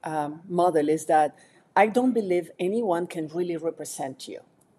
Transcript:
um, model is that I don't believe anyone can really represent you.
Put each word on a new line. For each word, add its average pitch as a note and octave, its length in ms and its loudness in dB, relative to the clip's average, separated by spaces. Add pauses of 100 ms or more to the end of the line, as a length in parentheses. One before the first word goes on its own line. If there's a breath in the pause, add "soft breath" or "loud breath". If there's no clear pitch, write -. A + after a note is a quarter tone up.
um, D#3 440 -4
model F3 420 2
is D#3 160 0
that D3+ 320 4 (380 soft breath)
I G3+ 120 6
don't B3 240 2
believe F3+ 480 0
anyone F3+ 480 0
can D#3 220 -8
really E3+ 260 -4
represent D3+ 720 -8
you. F#2+ 120 -12 (400)